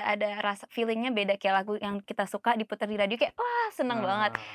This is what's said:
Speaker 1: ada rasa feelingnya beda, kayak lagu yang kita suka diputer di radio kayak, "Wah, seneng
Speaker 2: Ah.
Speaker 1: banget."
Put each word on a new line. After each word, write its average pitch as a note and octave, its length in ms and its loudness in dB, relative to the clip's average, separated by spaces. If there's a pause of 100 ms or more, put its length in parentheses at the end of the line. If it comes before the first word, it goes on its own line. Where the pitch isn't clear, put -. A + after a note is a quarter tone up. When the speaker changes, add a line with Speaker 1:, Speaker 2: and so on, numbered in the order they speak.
Speaker 1:
ada G#3 340 0
rasa G3+ 300 -4
feelingnya A3+ 400 0
beda, G3+ 260 2
kayak G3 220 2
lagu G3+ 180 0
yang G3+ 240 -2
kita G3+ 260 -2
suka A3 280 2
diputer A3 320 -2
di G#3 100 -2
radio G#3 220 2
kayak, - 160 0
"Wah, A#4+ 380 0
seneng B3 280 -2
Speaker 2:
Ah. G#3 60 -2
Speaker 1:
banget." G3+ 260 2 (240)